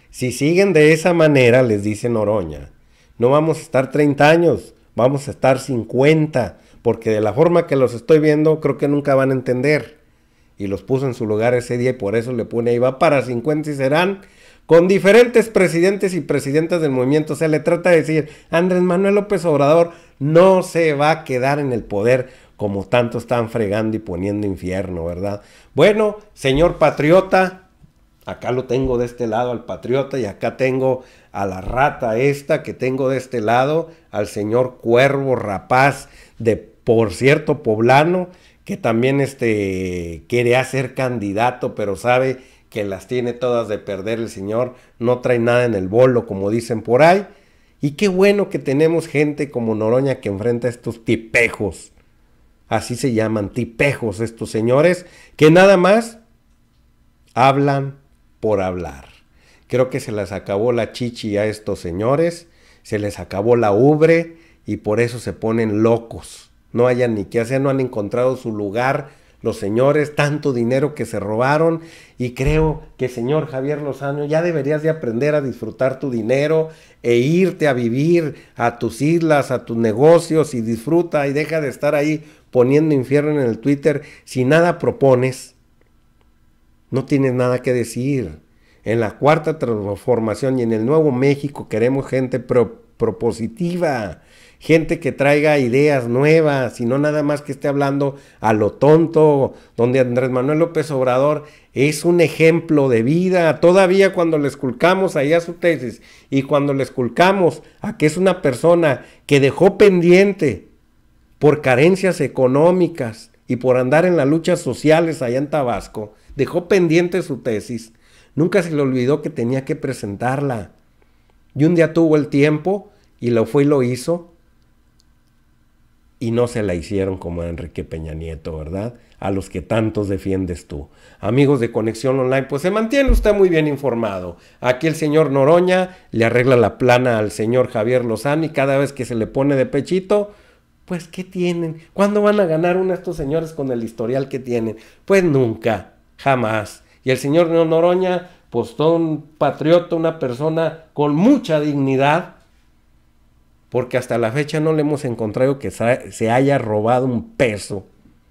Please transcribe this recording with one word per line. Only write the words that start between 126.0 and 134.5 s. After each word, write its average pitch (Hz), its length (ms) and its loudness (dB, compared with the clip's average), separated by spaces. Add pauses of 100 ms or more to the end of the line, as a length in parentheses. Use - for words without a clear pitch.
y 117 120 -6
no 117 180 0
se 120 140 -6
la 95 140 -2
hicieron 95 420 -4
como 87 240 -8
a 85 80 -8
Enrique 82 340 -12
Peña 80 300 -10
Nieto, 80 420 -12
¿verdad? 92 380 -10 (260)
A 98 120 -6
los 95 180 -6
que 90 140 -10
tantos 107 440 -2
defiendes 95 600 -6
tú. 76 200 -12 (320)
Amigos 131 400 2
de 113 120 -2
Conexión 117 480 -2
Online, 131 240 0
pues 139 180 -6
se 175 80 -2
mantiene 226 400 0
usted 214 240 2
muy 196 160 4
bien 156 180 2
informado. 113 680 -4 (220)